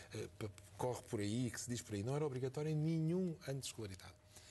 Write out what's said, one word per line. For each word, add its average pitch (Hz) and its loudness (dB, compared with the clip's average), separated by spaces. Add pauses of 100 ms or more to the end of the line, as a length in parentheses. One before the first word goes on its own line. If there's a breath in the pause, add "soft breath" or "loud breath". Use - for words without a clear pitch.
(140 loud breath)
eh, 107 -4 (100)
p-, 107 -2 (280)
corre 123 0
por 107 0
aí, 113 4
que - -6
se - -6
diz 120 0
por 107 -6
aí. 101 2
Não 131 2
era 151 4
obrigatório 131 0
em 156 4
nenhum 160 4 (100)
ano 139 0
de - -6
escolaridade. - -8 (360 loud breath)